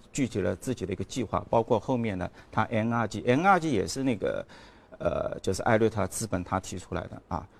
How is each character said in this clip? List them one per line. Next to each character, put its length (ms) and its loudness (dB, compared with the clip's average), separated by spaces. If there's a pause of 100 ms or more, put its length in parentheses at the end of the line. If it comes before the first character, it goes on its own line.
(140)
具 120 0
体 160 -2
的 140 2
自 180 -6
己 120 -4
的 80 -4
一 20 -2
个 80 -6
计 180 -4
划， 280 -2
包 120 4
括 160 2
后 200 0
面 200 -2
呢， 140 -4 (180)
他 140 0
N 300 0
R 120 0
G，N 400 2
R 140 8
G 140 0
也 120 2
是 180 -4
那 120 2
个， 320 -2 (520)
呃， 420 -2
就 120 0
是 100 -4
艾 140 6
略 120 4
特 180 0
资 180 -6
本 200 -2
他 160 -2
提 180 -10
出 160 -8
来 120 -2
的 200 -14
啊。 180 -6 (140)